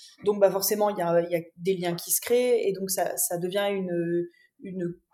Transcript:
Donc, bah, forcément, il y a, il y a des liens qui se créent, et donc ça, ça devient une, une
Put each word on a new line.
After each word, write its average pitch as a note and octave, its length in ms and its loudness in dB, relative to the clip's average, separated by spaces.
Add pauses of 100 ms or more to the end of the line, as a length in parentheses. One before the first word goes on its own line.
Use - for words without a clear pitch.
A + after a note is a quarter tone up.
(240)
Donc, G#3 160 2
bah, G3 100 8
forcément, G#3 380 0
il G#3 80 -2
y F#3 60 -2
a, E3+ 180 4
il E3+ 100 -2
y F3 60 0
a E3 40 0 (180)
des F3+ 180 0
liens F3 180 -2
qui - 180 -8
se - 100 0
créent, B3 440 2
et G3 60 0
donc F#3+ 180 -6
ça, - 280 -2
ça - 180 -2
devient F#3 340 -2
une, F3 580 -2 (340)
une F#3 320 -6 (200)